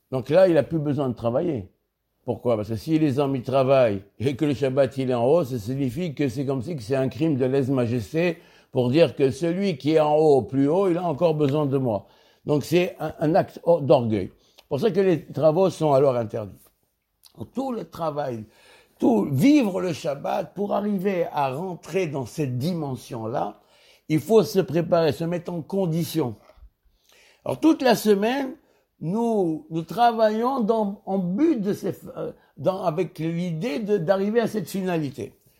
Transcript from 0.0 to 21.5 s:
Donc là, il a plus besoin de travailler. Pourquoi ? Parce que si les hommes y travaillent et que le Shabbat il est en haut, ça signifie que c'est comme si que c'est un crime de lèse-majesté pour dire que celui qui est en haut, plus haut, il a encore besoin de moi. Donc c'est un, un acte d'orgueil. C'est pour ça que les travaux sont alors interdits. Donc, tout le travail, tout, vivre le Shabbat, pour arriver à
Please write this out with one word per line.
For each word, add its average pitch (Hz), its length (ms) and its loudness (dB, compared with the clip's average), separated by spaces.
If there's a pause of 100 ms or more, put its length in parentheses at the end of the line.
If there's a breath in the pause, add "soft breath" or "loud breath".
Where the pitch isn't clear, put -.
Donc 127 200 -4
là, 185 180 6
il 165 100 4
a 139 60 6
plus 160 160 -4
besoin 143 300 -2
de 120 40 -2
travailler. 120 560 -2 (560)
Pourquoi ? 120 300 -2
Parce 107 140 -4
que 113 60 -4
si 156 220 0
les 147 220 2
hommes 139 160 0
y 120 80 -6
travaillent 127 580 2 (180)
et 131 160 -2
que 156 100 -2
le 147 100 0
Shabbat 135 420 0
il 131 140 0
est - 20 2
en 117 120 2
haut, 160 180 4
ça 127 160 -6
signifie 131 560 -4
que 143 120 0
c'est 135 160 -4
comme 135 200 -2
si 156 120 -8
que 127 60 -10
c'est 113 140 -4
un 131 120 0
crime 151 300 0
de 131 80 0
lèse-majesté 131 920 0 (320 soft breath)
pour 123 180 2
dire 139 260 4
que 139 140 2
celui 170 480 -2
qui 143 140 -2
est 156 80 4
en 151 160 4
haut, 151 260 6
plus 135 260 0
haut, 185 220 2
il 170 80 0
a 180 60 -4
encore 160 320 2
besoin 147 320 0
de 135 100 0
moi. - 300 -2 (380 soft breath)
Donc 147 180 0
c'est 170 360 0
un, 156 200 -6
un 156 160 2
acte - 260 -2 (200)
d'orgueil. 120 500 2 (260 soft breath)
C'est - 120 -20
pour 139 100 -2
ça 220 100 2
que 185 120 2
les 180 220 2
travaux 160 460 2
sont 151 240 0
alors 135 220 6
interdits. 107 420 -6 (800)
Donc, - 160 -14
tout 262 180 -6
le 196 140 -8
travail, 143 600 -6 (540 soft breath)
tout, 226 320 4
vivre 196 500 4
le 180 120 -2
Shabbat, 160 600 -6
pour 202 220 -4
arriver 196 560 -2
à 139 200 0